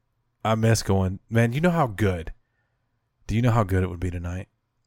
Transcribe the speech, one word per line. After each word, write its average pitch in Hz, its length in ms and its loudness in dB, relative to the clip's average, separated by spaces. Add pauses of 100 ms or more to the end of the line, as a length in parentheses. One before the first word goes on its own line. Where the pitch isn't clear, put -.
(460)
I 107 80 2
miss 113 300 2
going, 95 440 0
man, 117 260 2
you 135 60 -4
know 175 120 2
how 165 160 0
good, 92 460 -2 (920)
do 101 100 -4
you 113 60 2
know 123 80 2
how 117 140 2
good 92 180 0
it 92 80 0
would 87 100 -10
be 90 120 -4
tonight 87 360 -8 (400)